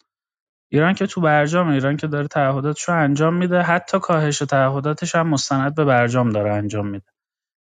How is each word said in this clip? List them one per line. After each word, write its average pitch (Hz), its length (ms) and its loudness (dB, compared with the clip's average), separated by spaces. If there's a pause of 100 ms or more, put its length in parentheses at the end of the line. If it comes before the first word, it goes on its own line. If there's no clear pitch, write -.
(680)
ایران 160 240 2
که 196 140 -4
تو 185 140 -6
برجام، 156 460 2
ایران 139 300 0
که 160 100 -6
داره 147 200 -4
تعهداتش 143 640 -2
رو 175 60 0
انجام 151 380 2
می‌ده، 175 280 0
حتی 175 380 0
کاهش 156 400 0
تعهداتش 139 760 -2
هم 165 120 2
مستند 143 480 -2
به 156 100 2
برجام 120 440 2
داره 104 240 0
انجام 104 340 -4
می‌ده. 101 180 -10 (560)